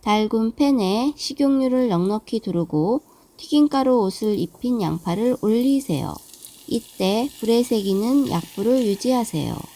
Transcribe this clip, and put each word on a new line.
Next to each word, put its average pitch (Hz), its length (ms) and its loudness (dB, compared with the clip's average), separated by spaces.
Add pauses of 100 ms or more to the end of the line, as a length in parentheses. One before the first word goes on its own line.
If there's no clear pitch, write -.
달군 220 540 0
팬에 254 600 2
식용유를 262 720 0
넉넉히 202 500 -2
두르고 170 640 -2 (340)
튀김가루 269 640 2
옷을 208 380 -2
입힌 240 420 -4
양파를 180 600 -2
올리세요. 226 760 0 (500)
이때 226 640 -2 (100)
불의 233 240 2
세기는 226 680 0
약불을 220 560 0
유지하세요. 214 680 -2 (200)